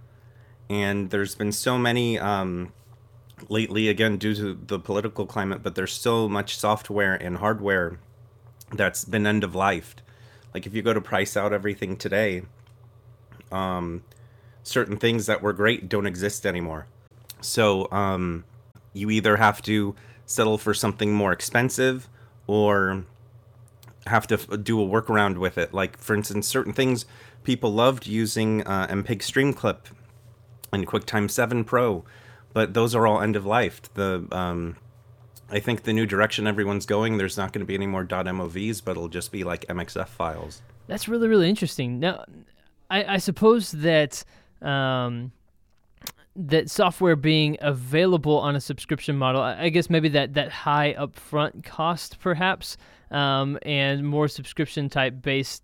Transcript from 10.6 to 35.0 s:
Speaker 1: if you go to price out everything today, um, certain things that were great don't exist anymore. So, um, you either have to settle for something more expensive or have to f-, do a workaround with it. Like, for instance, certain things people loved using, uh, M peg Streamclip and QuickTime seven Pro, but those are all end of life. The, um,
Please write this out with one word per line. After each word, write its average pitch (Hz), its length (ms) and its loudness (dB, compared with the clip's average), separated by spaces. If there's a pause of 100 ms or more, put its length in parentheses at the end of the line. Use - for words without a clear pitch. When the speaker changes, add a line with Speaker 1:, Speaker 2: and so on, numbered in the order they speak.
Speaker 1:
if 98 80 -10
you 110 80 -2
go 110 120 2
to 107 60 0
price 98 360 -2
out 101 160 2
everything 98 440 -2
today, 98 460 0 (1080)
um, 92 540 -4 (580)
certain 107 360 -2
things 117 260 2
that - 160 0
were 101 140 0
great 101 340 2
don't 101 160 0
exist 95 400 -4
anymore. 85 420 -4 (540)
So, 101 500 2
um, 90 540 -2 (480)
you 101 180 -6
either 107 280 4
have 104 240 4
to 104 320 0 (320)
settle 110 320 2
for 107 160 0
something 104 400 0
more 101 180 2
expensive 127 720 0 (400)
or 98 600 2 (1000)
have 110 200 2
to 113 80 0
f-, 104 280 -4
do 110 200 0
a 98 40 0
workaround 104 520 2
with 90 180 -2
it. 85 160 -2
Like, 95 240 -2
for - 180 -2
instance, 104 320 -2
certain - 280 -2
things 127 320 2 (380)
people 123 280 0
loved 123 340 2
using, 110 600 0
uh, 95 240 -2
M 101 140 -2
peg 107 160 -4
Streamclip 135 680 -2 (840)
and 98 160 -2
QuickTime 104 440 -2
seven 120 340 0
Pro, 113 400 0 (480)
but 104 220 0
those 117 200 2
are 113 120 4
all 107 160 4
end 107 140 0
of 98 100 -6
life. 107 340 0 (140)
The, 95 380 -2
um, 87 440 -4 (760)